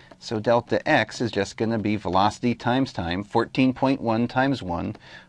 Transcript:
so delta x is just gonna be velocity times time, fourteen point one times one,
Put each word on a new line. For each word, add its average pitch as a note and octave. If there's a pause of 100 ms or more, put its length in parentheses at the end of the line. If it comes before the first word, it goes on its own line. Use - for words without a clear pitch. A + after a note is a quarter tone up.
(200)
so A2
delta A#2
x C#3
is A#2+
just -
gonna A2+
be G#2
velocity G#2
times B2+
time, F2+
fourteen B2+
point C3+
one A2+
times C3
one, F2+ (340)